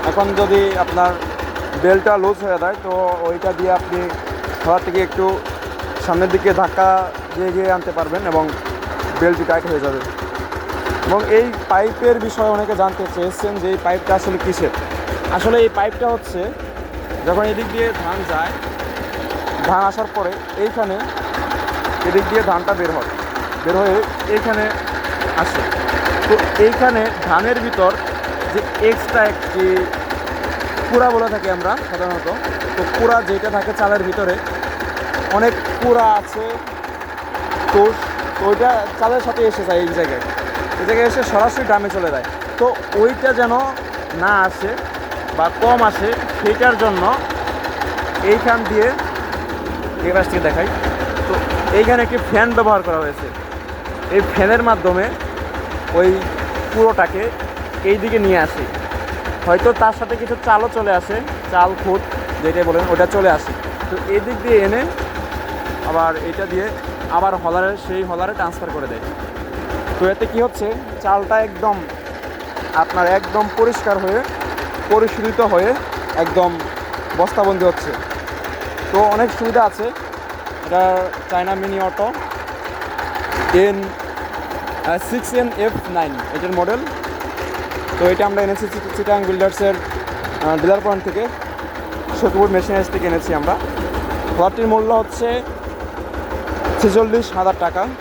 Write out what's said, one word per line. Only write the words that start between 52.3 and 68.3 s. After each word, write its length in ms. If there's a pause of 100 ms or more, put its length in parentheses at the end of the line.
ফ্যান 220
ব্যবহার 300
করা 140
হয়েছে। 300 (880)
এই 60 (140)
ফ্যানের 280
মাধ্যমে 460 (840)
ওই 260 (540)
কুড়োটাকে 560 (540)
এই 120
দিকে 220
নিয়ে 200
আসে। 260 (840)
হয়তো 260
তার 260
সাথে 180
কিছু 280
চালও 300
চলে 180
আসে, 280 (300)
চাল 240 (100)
খুদ 160 (420)
যেটাই 200
বলেন, 280
ওটা 220
চলে 180
আসে। 220 (380)
তো 220
এই 80
দিক 220
দিয়ে 180
এনে 220 (1080)
আবার 280
এটা 300
দিয়ে 220 (420)
আবার 260
হলারে, 400 (120)
সেই 140
হলারে 320